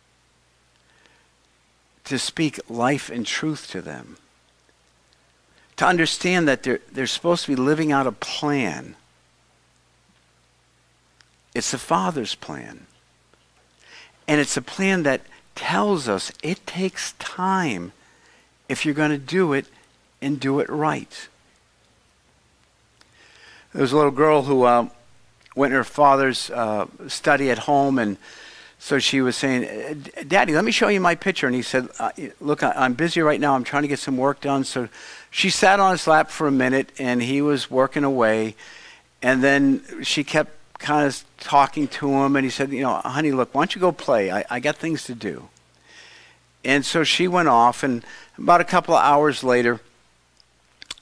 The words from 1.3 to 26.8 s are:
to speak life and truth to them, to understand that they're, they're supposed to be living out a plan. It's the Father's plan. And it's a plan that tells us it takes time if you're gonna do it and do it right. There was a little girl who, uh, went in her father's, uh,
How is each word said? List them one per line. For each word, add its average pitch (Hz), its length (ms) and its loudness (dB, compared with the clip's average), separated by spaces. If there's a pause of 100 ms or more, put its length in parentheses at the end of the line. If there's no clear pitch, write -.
to 131 160 -6
speak - 400 -4 (100)
life 120 400 -2
and 120 160 -8
truth - 460 -6
to 92 100 -10
them, 73 360 -16 (1600)
to 147 80 2
understand 175 640 2
that 131 160 2
they're, 123 180 -2 (100)
they're 131 160 -4
supposed - 380 -2
to 147 60 -4
be 135 40 0
living 151 360 0
out 139 160 2
a 117 40 -2
plan. 113 840 -6 (2500)
It's - 160 -6
the 135 60 -4
Father's 165 580 -2
plan. 62 500 -16 (1400)
And 147 140 4
it's - 160 -2
a 135 40 -4
plan 190 420 -2
that 135 180 0 (340)
tells 185 520 -2
us 98 240 -2 (120)
it 170 240 -6
takes - 460 -6
time 170 800 -2 (800)
if 139 160 -4
you're 151 80 0
gonna 151 240 0
do 156 360 0
it 135 120 -2 (560)
and 139 180 -4
do 135 200 0
it - 100 -2
right. - 580 -4 (2500)
There - 80 -2
was 127 100 2
a 143 40 2
little 147 160 4
girl 147 320 4
who, 131 200 2
uh, 120 260 4 (640)
went 135 180 2
in 135 40 4
her 120 60 2
father's, 139 680 2
uh, 107 340 -2 (220)